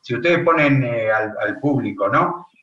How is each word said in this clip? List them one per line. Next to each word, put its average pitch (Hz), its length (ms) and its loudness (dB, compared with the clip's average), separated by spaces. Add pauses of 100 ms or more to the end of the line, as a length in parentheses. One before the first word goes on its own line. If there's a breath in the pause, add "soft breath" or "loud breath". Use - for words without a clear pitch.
si - 140 -6
ustedes 170 280 0
ponen, 147 400 4
eh, 117 260 -2
al, 107 320 0
al - 180 -4
público, 110 500 -2
¿no? - 380 0 (160 loud breath)